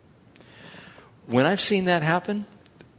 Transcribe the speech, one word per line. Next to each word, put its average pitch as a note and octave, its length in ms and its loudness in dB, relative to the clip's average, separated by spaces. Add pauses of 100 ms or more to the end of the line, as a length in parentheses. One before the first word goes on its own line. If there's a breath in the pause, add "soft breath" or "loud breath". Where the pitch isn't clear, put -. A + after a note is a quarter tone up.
(1300 loud breath)
When B2 200 2
I've F#3+ 140 0
seen F#3+ 240 0
that F3 180 2
happen, F3+ 440 -2 (520)